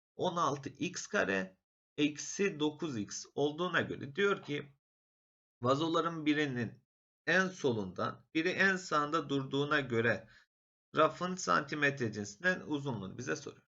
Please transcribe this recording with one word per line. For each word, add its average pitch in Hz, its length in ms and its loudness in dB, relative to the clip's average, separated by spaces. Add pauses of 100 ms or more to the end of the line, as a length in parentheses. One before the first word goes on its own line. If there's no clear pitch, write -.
(160)
on 170 200 0
altı 143 320 0
x - 380 -6
kare 95 500 0 (400)
eksi 147 640 0
dokuz 147 380 -2
x - 260 -6 (100)
olduğuna 151 460 0
göre 107 360 -4
diyor 196 260 2
ki - 300 -6 (920)
vazoların 160 640 2
birinin 139 560 0 (440)
en 180 220 4
solundan 110 760 -2 (100)
biri 160 140 2
en 185 280 4
sağında 151 520 0
durduğuna 139 520 2
göre 117 480 2 (680)
rafın 160 400 2
santimetre 143 760 2
cinsinden 135 540 -2
uzunluğunu 117 520 -4
bize 147 180 -4
soruyor. - 280 -14 (140)